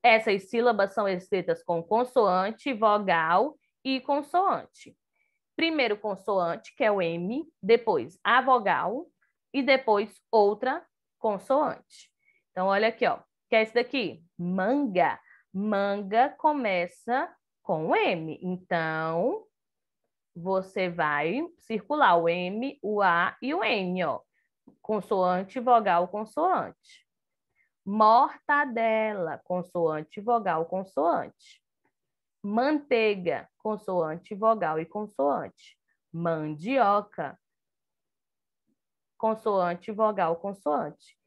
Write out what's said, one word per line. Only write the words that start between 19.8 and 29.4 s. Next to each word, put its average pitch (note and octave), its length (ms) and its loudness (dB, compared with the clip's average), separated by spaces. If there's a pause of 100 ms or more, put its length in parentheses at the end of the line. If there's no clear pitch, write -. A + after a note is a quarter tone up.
você F#3 540 -4
vai E3+ 580 -2 (120)
circular A3+ 580 2
o E3+ 100 2
M, F3+ 540 -4
o G#3 220 -2
A F3 400 2
e B3+ 100 -4
o F4+ 100 -4
N, F#3 420 -2
ó. C#3 180 -4 (580)
Consoante, F#3+ 760 -2
vogal, G#3+ 480 2
consoante. G#3+ 1000 -6 (800)
Mortadela, A3 1600 2